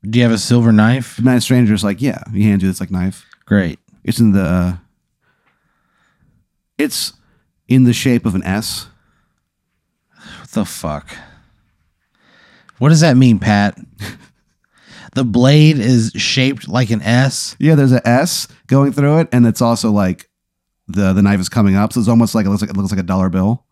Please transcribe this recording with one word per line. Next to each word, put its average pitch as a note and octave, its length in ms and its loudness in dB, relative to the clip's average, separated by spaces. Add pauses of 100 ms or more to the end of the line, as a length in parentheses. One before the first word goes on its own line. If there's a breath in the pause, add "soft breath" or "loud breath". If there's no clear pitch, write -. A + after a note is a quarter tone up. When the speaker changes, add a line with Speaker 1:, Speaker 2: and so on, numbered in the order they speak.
Speaker 1:
Do A2+ 120 0
you B2 40 4
have A#2 100 2
a A2 40 -2
silver A#2 360 2
knife? A2+ 440 2
Speaker 2:
The A#2+ 40 -6
man B2+ 200 2
stranger's A2 420 0
like, G2+ 180 -4
"Yeah." C3 220 -6 (100)
He G#2 100 -2
hands G2+ 180 2
you F#2+ 80 0
this, F2+ 100 -6
like, F#2 120 -10
knife. F#2 340 -6 (200)
Speaker 1:
Great. F#2+ 340 -2 (240)
Speaker 2:
It's - 160 -6
in A2 140 4
the, G2 100 0
uh, F2+ 340 -2 (2000)
it's - 360 -6 (540)
in C3 180 4
the A#2+ 80 2
shape B2 320 -2
of G2 100 -2
an F#2+ 80 -6
S. - 440 -8 (1500 loud breath)
Speaker 1:
What - 120 -20
the - 140 -4
fuck? - 440 -10 (1700 soft breath)
What C3+ 100 2
does D#3+ 120 4
that D3+ 160 4
mean, B2 220 4
Pat? G2+ 380 -2 (220)
<laughs> - 180 -14 (1000 loud breath)
The C3 80 -2
blade C#3 540 4
is A#2 380 0
shaped C3 520 -4
like G#2+ 220 -2
an G#2+ 140 -4
S? B2+ 560 -2
Speaker 2:
Yeah, D#3+ 160 2
there's C#3 160 2
a B2 160 2
S C3+ 400 -2 (180 soft breath)
going C#3 280 0
through D3 260 0
it, D#3+ 120 -2
and B2 140 4
it's A2+ 160 0
also, A#2 300 -2
like, F#2+ 360 -2 (600)
the, F#2+ 260 -2
the G2 80 2
knife G2+ 180 2
is F#2+ 100 -6
coming G2+ 260 0
up, G#2 180 -2
so B2 60 -4
it's G#2+ 100 0
almost A#2 240 2
like A2 140 -2
it - 20 -2
looks G2+ 140 -2
like, - 80 -10
it - 60 -10
looks G2 120 -4
like F#2+ 100 -4
a F#2+ 40 -4
dollar F#2 260 -2
bill F#2+ 420 -2